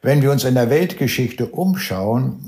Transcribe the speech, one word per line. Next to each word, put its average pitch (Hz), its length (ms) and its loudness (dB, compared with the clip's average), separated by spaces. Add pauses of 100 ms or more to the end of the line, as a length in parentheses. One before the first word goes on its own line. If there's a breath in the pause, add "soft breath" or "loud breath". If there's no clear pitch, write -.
Wenn 139 220 4
wir 139 80 4
uns 131 120 0
in 127 120 2
der 120 160 2
Weltgeschichte 131 760 0
umschauen, 127 1000 -2